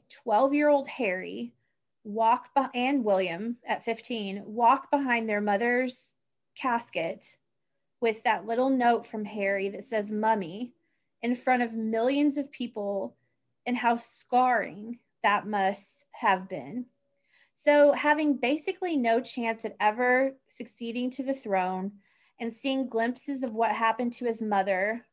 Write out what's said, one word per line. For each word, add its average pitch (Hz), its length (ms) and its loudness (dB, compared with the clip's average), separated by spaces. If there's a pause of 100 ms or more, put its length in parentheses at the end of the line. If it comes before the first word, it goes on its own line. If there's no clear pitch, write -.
twelve-year-old 277 800 2
Harry 190 640 -6 (500)
walk 226 520 0
be-, 269 100 2 (100)
and 247 280 0
William 196 540 0 (100)
at - 160 -4
fifteen, 214 640 -6
walk 233 460 2
behind 247 360 2
their 208 140 0
mother's 240 720 0 (420)
casket 226 840 -4 (600)
with 226 240 -2
that 208 240 0
little 254 240 0
note 240 340 2
from 214 200 -8
Harry 196 440 -2
that 208 140 -12
says, 208 260 -4
"Mummy," 214 640 -2 (480)
in 240 140 0
front 254 260 0
of 226 140 -4
millions 247 600 2
of 277 160 -4
people, 208 640 -6 (520)
and 247 100 -2
how 240 180 2
scarring 233 1000 -2 (240)
that 202 240 2
must 196 680 -2
have 190 360 2
been. 185 380 -8 (640)
So 294 380 6
having 294 460 2
basically 311 600 -2
no 233 240 2
chance 226 440 -4
at 208 140 -8
ever 247 540 2 (140)
succeeding 240 640 -6
to 262 120 -6
the 269 120 -2
throne 190 560 -2 (480)
and 233 120 -6
seeing 262 380 -2
glimpses 247 540 -4
of 226 100 -4
what 220 220 0
happened 233 380 0
to 254 120 -8
his 226 160 -2
mother, 202 720 0